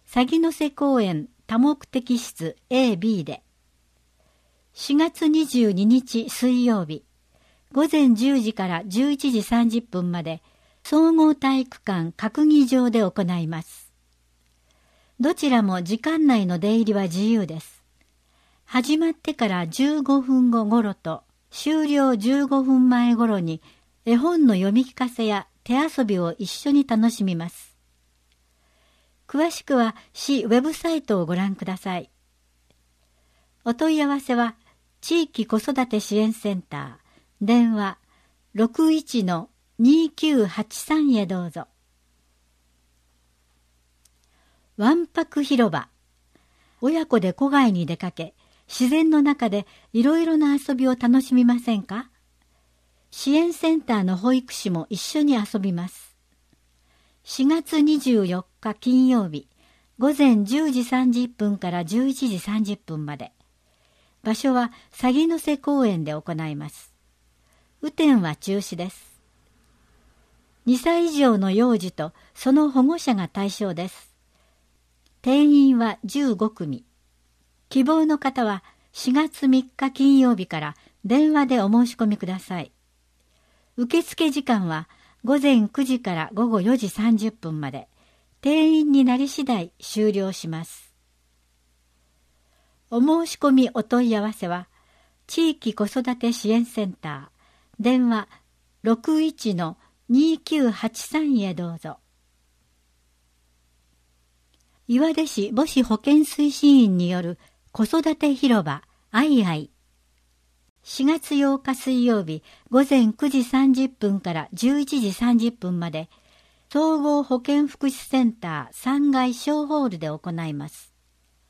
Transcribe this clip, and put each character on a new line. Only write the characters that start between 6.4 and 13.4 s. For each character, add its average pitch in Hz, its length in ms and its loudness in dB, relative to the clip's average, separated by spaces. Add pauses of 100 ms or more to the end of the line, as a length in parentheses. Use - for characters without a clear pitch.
曜 214 220 0
日、 151 180 -12 (680)
午 302 200 2
前 277 240 6
十 262 240 2
時 220 140 -2
か 190 140 -4
ら 175 180 -4
十 240 260 -2
一 277 200 -2
時 214 120 0
三 233 260 2
十 233 120 -2
分 180 300 -6
ま 175 120 -6
で、 160 180 -10 (420)
総 320 300 4
合 311 220 4
体 269 260 0
育 254 200 -10
館 170 360 -4
閣 294 300 0
議 294 180 6
場 247 240 2
で 220 140 2
行 185 180 -2
い 175 240 -2